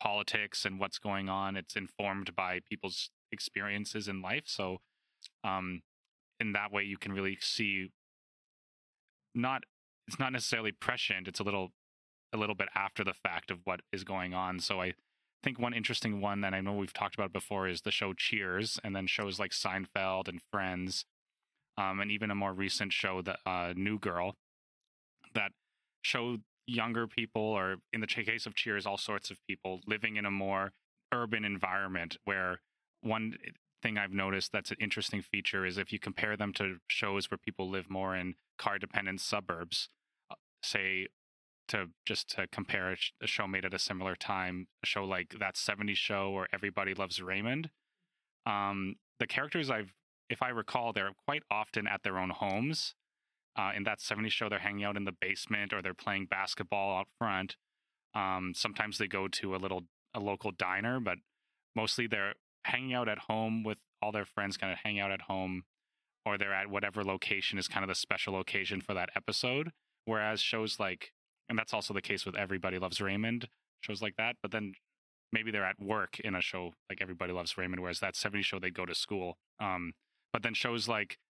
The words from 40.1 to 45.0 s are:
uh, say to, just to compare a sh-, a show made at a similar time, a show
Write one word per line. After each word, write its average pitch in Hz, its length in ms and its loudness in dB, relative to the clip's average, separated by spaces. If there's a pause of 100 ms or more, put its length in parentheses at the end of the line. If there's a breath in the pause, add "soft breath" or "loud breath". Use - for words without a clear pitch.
uh, - 40 -12 (280)
say 95 440 2 (640)
to, 98 180 0 (180)
just - 300 0
to 95 120 0
compare 95 440 0
a 92 40 0
sh-, - 160 0 (100)
a 117 60 -2
show 104 200 2
made 95 180 0
at 92 80 -2
a 92 60 -2
similar 92 360 0
time, 92 520 -2 (160)
a - 20 -2
show 101 180 2